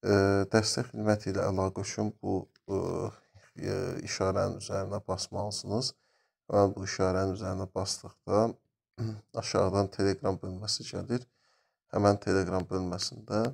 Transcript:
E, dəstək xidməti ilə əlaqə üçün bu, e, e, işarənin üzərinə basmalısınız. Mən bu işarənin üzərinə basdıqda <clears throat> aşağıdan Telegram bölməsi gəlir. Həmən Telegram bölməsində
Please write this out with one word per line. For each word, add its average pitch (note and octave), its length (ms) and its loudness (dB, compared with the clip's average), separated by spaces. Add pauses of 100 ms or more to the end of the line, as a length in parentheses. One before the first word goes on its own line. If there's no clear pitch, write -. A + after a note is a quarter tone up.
E, G2+ 80 0 (400)
dəstək A2 400 2
xidməti G#2+ 400 0
ilə F#2+ 160 0
əlaqə F#2+ 400 0
üçün G#2+ 240 -2 (120)
bu, F#2+ 260 -2 (180)
e, G2 120 -2 (920)
e, G2 40 -2 (280)
işarənin G2 560 0
üzərinə G2 500 -6
basmalısınız. G2+ 880 -4 (560)
Mən G2+ 240 6
bu F#2+ 160 -6
işarənin F#2 480 2
üzərinə F#2+ 360 -4
basdıqda G2+ 760 0 (500)
<clears throat> A2 360 -8
aşağıdan G2 600 2
Telegram F#2+ 480 0
bölməsi G2 440 -6
gəlir. A2+ 380 -4 (680)
Həmən G2+ 280 6
Telegram F#2 480 2
bölməsində F#2+ 760 -2 (120)